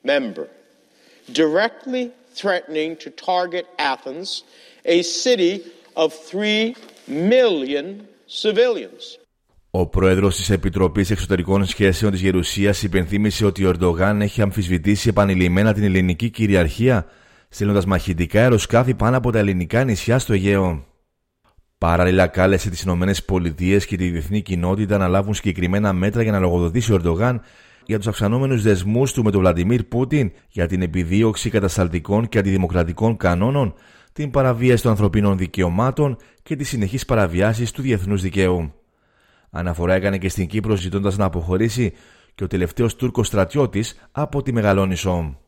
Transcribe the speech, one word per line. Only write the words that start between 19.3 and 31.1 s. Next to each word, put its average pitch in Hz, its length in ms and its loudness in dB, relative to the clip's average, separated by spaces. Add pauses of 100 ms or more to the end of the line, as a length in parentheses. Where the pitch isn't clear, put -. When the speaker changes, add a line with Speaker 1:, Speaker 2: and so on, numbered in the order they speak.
Speaker 2:
τα 113 80 0
ελληνικά 101 440 0
νησιά 120 360 0
στο 120 140 -2
Αιγαίο. 95 520 0 (920)
Παράλληλα, 90 500 4
κάλεσε 92 420 2
τις 85 120 -8
Ηνωμένες 92 420 -2
Πολιτείες 90 640 0
και 101 120 -6
τη 90 120 -2
διεθνή 85 320 -4
κοινότητα 95 560 -2
να 95 100 0
λάβουν 98 260 0
συγκεκριμένα 98 600 -2
μέτρα 101 280 0
για 110 100 0
να 101 80 0
λογοδοτήσει 90 520 0
ο 101 60 6
Ερντογάν 90 440 0 (440)
για 110 120 -2
τους 104 100 -4
αυξανόμενους 117 560 0
δεσμούς 107 500 2
του 127 100 0
με 107 80 4
τον 98 80 2
Βλαντιμίρ 92 440 2
Πούτιν, 127 480 -2 (180)
για 87 180 -2
την 90 140 -2
επιδίωξη 92 680 0